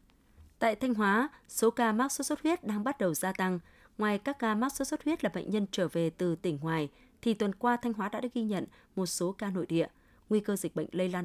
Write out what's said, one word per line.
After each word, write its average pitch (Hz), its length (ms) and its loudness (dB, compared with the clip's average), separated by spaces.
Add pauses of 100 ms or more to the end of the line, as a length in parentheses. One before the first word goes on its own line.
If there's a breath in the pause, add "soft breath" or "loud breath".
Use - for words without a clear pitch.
(580 soft breath)
Tại 226 180 2
Thanh 254 180 0
Hóa, 214 340 4 (200 loud breath)
số - 220 4
ca 226 220 2
mắc 247 200 0
sốt - 140 -4
xuất - 160 -2
huyết 330 240 0
đang 208 180 -2
bắt 269 140 -2
đầu 180 160 2
gia 190 180 -2
tăng. 185 260 0 (400 soft breath)
Ngoài 208 200 2
các 277 200 -4
ca 220 160 2
mắc 240 180 0
sốt 269 160 -4
xuất - 160 -6
huyết 311 200 0
là 202 100 0
bệnh 180 160 -4
nhân 202 220 0
trở 175 160 0
về 165 220 0
từ 170 260 0
tỉnh 160 240 -2
ngoài, 160 280 0 (340 soft breath)
thì 226 120 2
tuần 202 200 0
qua 240 220 2
Thanh 240 160 -2
Hóa 208 160 -4
đã 226 120 -6 (140)
ghi 240 80 0
nhận 208 240 -2 (300 soft breath)
một 190 100 0
số 175 260 -2
ca 202 180 -6
nội 185 160 -2
địa. 165 200 0 (420 soft breath)
Nguy 214 120 4
cơ 202 160 -2
dịch 175 180 -6
bệnh - 180 -2
lây 185 160 0
lan 180 160 -4